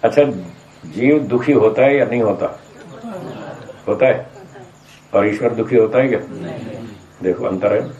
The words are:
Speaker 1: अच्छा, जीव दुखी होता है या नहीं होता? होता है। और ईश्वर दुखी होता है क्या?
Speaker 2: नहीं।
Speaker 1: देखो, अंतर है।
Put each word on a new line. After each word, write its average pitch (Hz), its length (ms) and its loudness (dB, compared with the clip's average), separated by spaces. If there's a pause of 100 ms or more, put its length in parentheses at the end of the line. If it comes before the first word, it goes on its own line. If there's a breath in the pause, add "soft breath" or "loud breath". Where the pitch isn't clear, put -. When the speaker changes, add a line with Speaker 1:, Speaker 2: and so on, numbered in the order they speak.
Speaker 1:
अच्छा, 117 220 4 (600)
जीव 123 320 2
दुखी 123 340 0
होता 110 300 4
है 139 140 6
या 131 80 4
नहीं 117 180 -2
होता? - 380 -2 (1300)
होता 131 180 2
है। - 240 0 (840)
और 101 120 4
ईश्वर 107 240 0
दुखी 110 260 -2
होता 110 220 4
है 131 100 2
क्या? 110 200 0
Speaker 2:
नहीं। 120 600 -12 (340)
Speaker 1:
देखो, 92 220 -2
अंतर 95 280 -2
है। 113 280 -2